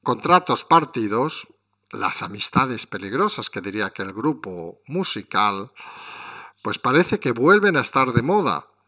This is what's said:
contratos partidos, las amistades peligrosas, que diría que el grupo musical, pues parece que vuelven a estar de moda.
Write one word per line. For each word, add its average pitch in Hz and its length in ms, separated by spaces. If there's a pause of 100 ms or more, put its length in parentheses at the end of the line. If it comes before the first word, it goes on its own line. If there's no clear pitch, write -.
contratos 151 640
partidos, 131 800 (440)
las - 320
amistades 107 640
peligrosas, 113 640
que 101 100
diría 98 300
que - 120
el 95 120
grupo 98 720
musical, 104 840 (920)
pues 104 160
parece 165 420
que 131 120
vuelven 185 440
a 135 40
estar 127 320
de 117 100
moda. 139 440 (220)